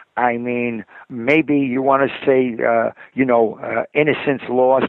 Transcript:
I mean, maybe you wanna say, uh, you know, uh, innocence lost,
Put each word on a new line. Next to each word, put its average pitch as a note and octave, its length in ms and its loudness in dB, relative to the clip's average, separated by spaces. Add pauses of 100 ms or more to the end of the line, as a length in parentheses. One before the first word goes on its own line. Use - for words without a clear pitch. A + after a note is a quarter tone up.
(160)
I A#2+ 200 0
mean, A#2+ 480 -4 (240)
maybe C#3 500 0
you C3+ 240 -2
wanna C3+ 240 2 (180)
say, C3 400 2
uh, A#2 260 0 (240)
you B2+ 100 0
know, A#2 400 2
uh, A2+ 180 -4 (120)
innocence C#3+ 540 0
lost, B2+ 400 2